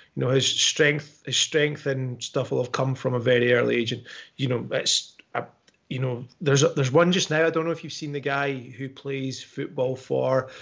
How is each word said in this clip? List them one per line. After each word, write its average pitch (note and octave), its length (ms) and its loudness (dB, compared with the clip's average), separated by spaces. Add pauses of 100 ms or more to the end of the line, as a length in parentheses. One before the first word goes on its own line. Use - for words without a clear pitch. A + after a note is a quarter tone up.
(140)
you C3 80 -4
know, B2+ 80 2
his C3 160 4
strength, - 800 0
his C3 100 -4
strength D3 500 0
and C3 360 -4
stuff - 280 -4
will C3 120 0
have B2 100 -8
come C3 220 0
from B2+ 200 -2
a B2 60 -2
very A#2+ 320 4
early A#2+ 240 4
age. A#2 160 0
And, A#2+ 120 -6 (320)
you C3+ 120 -2
know, B2 240 -2
it's, - 440 -2 (180)
uh, B2 80 -2 (460)
you C3+ 100 -6
know, B2+ 260 -4 (160)
there's C#3 220 4
a, B2+ 80 6
there's C3 220 0
one E3+ 200 6
just F3+ 180 0
now. D#3 160 4
I E3 40 2
don't D#3+ 160 0
know E3 60 0
if D#3+ 120 -8
you've D#3 80 -12
seen D3 200 -8
the C#3+ 80 -6
guy C#3 340 -2
who B2+ 340 -10
plays C3+ 540 -8
football C3 540 -4
for C3 540 0 (120)